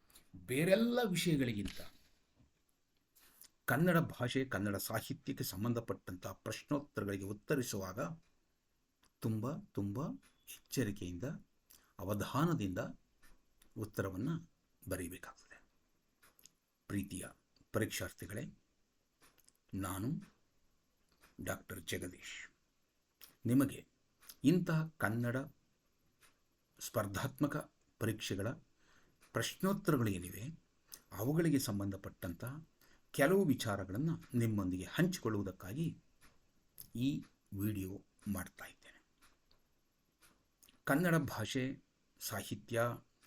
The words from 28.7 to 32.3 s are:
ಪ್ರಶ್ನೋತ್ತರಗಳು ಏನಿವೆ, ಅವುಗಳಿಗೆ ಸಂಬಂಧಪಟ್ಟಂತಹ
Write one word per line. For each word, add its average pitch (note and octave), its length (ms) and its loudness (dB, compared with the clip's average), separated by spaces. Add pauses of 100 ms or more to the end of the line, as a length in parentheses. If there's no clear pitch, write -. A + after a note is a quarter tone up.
ಪ್ರಶ್ನೋತ್ತರಗಳು D3+ 760 2
ಏನಿವೆ, F#2+ 500 -6 (520)
ಅವುಗಳಿಗೆ C#3+ 460 4
ಸಂಬಂಧಪಟ್ಟಂತಹ G2+ 1080 -4 (440)